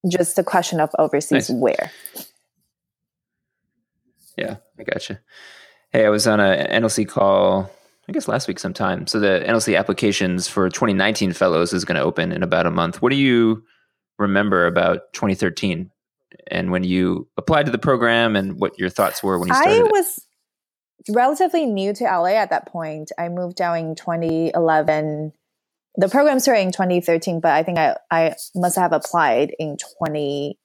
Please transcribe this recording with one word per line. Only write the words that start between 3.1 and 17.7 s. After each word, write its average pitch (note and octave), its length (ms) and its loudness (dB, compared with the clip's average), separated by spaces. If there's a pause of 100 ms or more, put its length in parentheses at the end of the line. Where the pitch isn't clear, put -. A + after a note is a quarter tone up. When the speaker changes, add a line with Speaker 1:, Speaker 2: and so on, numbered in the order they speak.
Speaker 2:
Yeah, - 200 -8 (220)
I A2 60 -18
gotcha. - 360 -6 (720)
Hey, A2 160 2
I - 20 6
was G#2+ 180 2
on G#2+ 140 4
a F#2+ 140 6
N A2+ 300 0
L A2 40 0
C G#2+ 160 0
call, F#2+ 640 2 (380)
I G3 40 -12
guess - 160 -4
last A#2 200 -4
week - 100 -6
sometime. F#2 480 -4
So G#2+ 140 -2
the F#2+ 260 2
N - 80 0
L A2+ 60 2
C G#2+ 160 0
applications F#2 720 0
for F#2 220 0
twenty G#2+ 240 -2
nineteen G2 380 0
fellows E2+ 420 2
is F2+ 100 -2
gonna E2 160 -2
open E2+ 320 -2
in E2 100 -4
about F2 240 0
a E2 40 0
month. E2+ 320 -2
What B2 80 2
do C#3 60 0
you A#2 460 2 (560)
remember G2 480 2
about F2 460 0
twenty G2 220 -2
thirteen F2+ 560 -4 (560)
and F2+ 240 -4
when F2+ 120 0
you F2+ 540 0
applied D3+ 300 0
to B2 60 -2